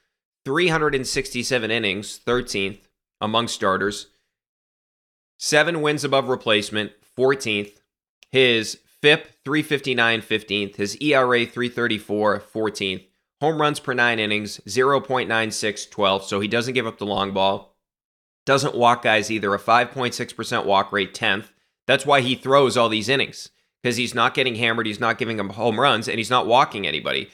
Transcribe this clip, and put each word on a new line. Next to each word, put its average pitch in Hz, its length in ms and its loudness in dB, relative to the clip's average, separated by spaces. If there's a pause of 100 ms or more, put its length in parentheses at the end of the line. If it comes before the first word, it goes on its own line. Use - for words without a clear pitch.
(460)
three 160 220 0
hundred 156 260 0
and 131 140 -2
sixty-seven 123 640 -2
innings, 107 460 -4
thirteenth 110 720 -4 (340)
among 110 260 0
starters, 98 600 -2 (1300)
seven 151 420 2
wins 151 220 0
above 135 260 0
replacement, 107 600 0 (240)
fourteenth, 120 640 0 (500)
his 123 480 2 (220)
fip, 151 280 4 (140)
three 147 200 0
fifty-nine, 120 580 0
fifteenth, 101 540 -4
his 104 260 -6
E 143 120 2
R 127 220 4
A, 120 100 2
three 123 240 -4
thirty-four, 104 720 -2
fourteenth, 101 640 -6 (400)
home 151 180 0
runs 147 200 0
per - 140 -6
nine 120 260 2
innings, 104 500 -4
zero 131 320 2
point 127 260 -2
nine 110 240 0
six, 104 340 -4
twelfth, 98 420 0
so 101 120 -2
he 104 80 -2
doesn't 117 280 -2
give 120 120 -2
up 110 100 -10
the 104 80 -8
long 98 280 -2
ball, 98 420 0 (720)
doesn't 135 300 2
walk 120 280 4
guys 107 260 2
either, 104 240 -2
a 101 60 0
five 120 320 2
point 123 220 -4
six - 180 -8
percent 117 340 -4
walk 98 280 2
rate, 98 200 -2
tenth. 107 380 -2 (360)
That's 135 180 2
why 143 160 4
he 127 140 -2
throws 131 420 4
all 117 100 4
these 110 220 -2
innings, 131 400 -4 (340)
'cause 120 140 -2
he's 113 180 -4
not 117 180 2
getting 127 220 0
hammered, 117 300 0
he's 104 140 -6
not 117 180 -2
giving 113 180 -4
them 101 140 -4
home 107 300 -2
runs, 117 280 0
and - 100 -4
he's 110 120 -4
not 123 180 0
walking 117 400 2
anybody. 69 460 -4